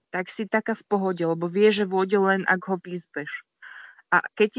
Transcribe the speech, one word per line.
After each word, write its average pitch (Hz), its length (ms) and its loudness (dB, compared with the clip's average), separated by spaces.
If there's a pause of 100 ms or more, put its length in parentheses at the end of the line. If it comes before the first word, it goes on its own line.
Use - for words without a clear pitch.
(120)
tak 180 160 -6
si - 160 -8
taká 220 320 -2
v - 120 -20
pohode, 185 360 0
lebo 165 240 -2
vieš, 208 360 4
že - 40 -2
vôjde 190 320 2
len, 190 280 2
ak 185 200 2
ho 190 160 -2
vyzbeš. 170 480 -10 (800)
A - 120 2 (120)
keď 214 120 4 (120)